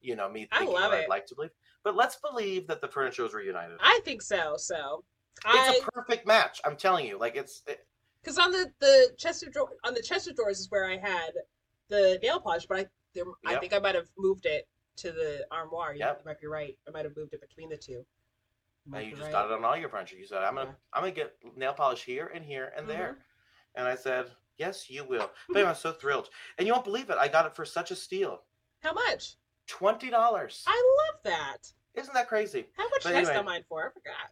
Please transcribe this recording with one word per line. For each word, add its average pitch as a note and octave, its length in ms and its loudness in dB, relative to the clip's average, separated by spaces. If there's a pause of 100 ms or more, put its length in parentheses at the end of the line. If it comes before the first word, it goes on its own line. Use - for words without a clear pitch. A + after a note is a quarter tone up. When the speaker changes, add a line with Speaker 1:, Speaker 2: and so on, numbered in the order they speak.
Speaker 1:
you B2 160 -6
know, G2+ 140 -4
me G#2+ 220 -10
Speaker 2:
I - 80 4
Speaker 1:
thinking D#4 140 0
Speaker 2:
love G3 180 4
Speaker 1:
what E3 80 2
I'd D#3+ 40 -2
Speaker 2:
it. D3+ 60 -2
Speaker 1:
like G2+ 160 0
to - 80 -18
believe. D#3 160 -8 (340)
But G3+ 120 0
let's B3+ 200 4
believe G3+ 520 -4
that D#3 120 -4
the C#3 80 -6
furniture C3 360 -2
was G#2+ 100 -6
reunited. F2 480 -6
Speaker 2:
I A4+ 240 8
think B3 160 -8
so, E3 340 -2
so. D#3 480 -6 (400)
Speaker 1:
It's - 20 -2
Speaker 2:
I B3+ 400 6
Speaker 1:
a A#3 60 -4
perfect A#3+ 340 -4
match. G#3+ 380 6
I'm D3 120 -2
telling F3+ 300 2
you, G2+ 120 -6
like, A#2 180 -2
it's, - 300 -8
it - 200 -10 (380)
Speaker 2:
'Cause D#4+ 140 -4
on F4+ 140 6
the, F#4 280 0
the C4+ 380 10
chest E4+ 240 -4
of D#4 100 -14
drawer, C4+ 160 0 (160)
on A#3+ 80 -2
the A#3 100 -4
chest F#4+ 260 -2
of C4+ 80 -10
drawers G3+ 240 -2
is F#3+ 100 -12
where F#3+ 160 0
I F#3 100 -4
had F3+ 360 -4 (580)
the F#3+ 320 6
nail C#4+ 180 2
polish, E3+ 260 -2
but F#3+ 120 -2
I, G3 80 -2 (280)
there, F3 100 -6 (220)
I E3 60 -2
Speaker 1:
Yep. - 80 2
Speaker 2:
think F#3+ 140 -4
I G3+ 60 4
might G3 160 2
have E3+ 200 -2
moved F#3+ 300 0
it D3+ 200 0 (280)
to - 160 -10
the D#3 400 -4
armoire. D#3+ 440 -6
You D3 60 -10
Speaker 1:
Yep. D3 260 -4
Speaker 2:
might D3+ 140 -12
be D3+ 60 -14
right. D3+ 300 -8 (100)
I C#3+ 60 -18
might D3+ 140 -8
have D3 100 -12
moved D3+ 180 -12
it C#3+ 60 -14
between - 300 -20
the D#3 80 -12
two. - 140 -18
You A#2+ 120 -14 (840)
Speaker 1:
Now G2+ 120 -12
Speaker 2:
might G#2+ 80 -8
Speaker 1:
you G#2+ 60 -12
Speaker 2:
be - 40 -16
Speaker 1:
just G2+ 80 -12
Speaker 2:
right. G2+ 80 -8
Speaker 1:
got G2+ 140 0
it A2 60 -2
on A2 120 -4
all B2 120 4
your D#3+ 120 -8
furniture. F#2+ 280 -10
You F#2 100 -20
said, G2 180 -4
"I'm G#2+ 100 0
gonna, C3+ 160 -6
Speaker 2:
Yeah. C#3 40 -16 (180)
Speaker 1:
I'm C#3+ 100 -2
gonna F#3 100 -4
get D#3+ 220 -6 (220)
nail C3 160 -2
polish C3 320 0
here C3 280 -6
and E3 120 -14
here C3+ 320 -10
and D3+ 120 -10
there." E3+ 260 -6
Speaker 2:
Mm-hmm. - 680 -18
Speaker 1:
And B2+ 80 0
I B2+ 80 0
said, B2+ 340 -4 (280)
"Yes, F#3 320 -6
you C#3 140 -12
will." A#2+ 260 -2 (180)
But G3 180 4
I'm E3+ 80 2
so E3 180 -6
thrilled. C#3 360 -2 (300)
And F#3 80 2
you A3+ 80 4
won't B3 100 0
believe A3 260 -4
it. D#3 80 0
I C#3 80 4
got D#3+ 200 4
it D#3 100 -8
for D#3+ 80 -8
such E3+ 260 -6
a F3+ 60 -6
steal. F#3 460 -6 (380)
Speaker 2:
How D#4 120 -2
much? - 440 -2 (300)
Speaker 1:
Twenty A#3 440 0
dollars. A3+ 560 2
Speaker 2:
I B4 300 6 (100)
love D#5 180 -6
that. - 480 -4 (220)
Speaker 1:
Isn't C4+ 200 -8
that B3 140 2
crazy? F#3 380 -2 (100)
Speaker 2:
How G4 140 -2
much C5+ 120 2
Speaker 1:
But F3 80 -2
Speaker 2:
did F3 60 4
I - 40 6
Speaker 1:
anyway. E4+ 120 4
Speaker 2:
sell - 120 2
mine F4 240 -6
for? D#3+ 200 -6
I - 40 -12
forgot. E3 400 -14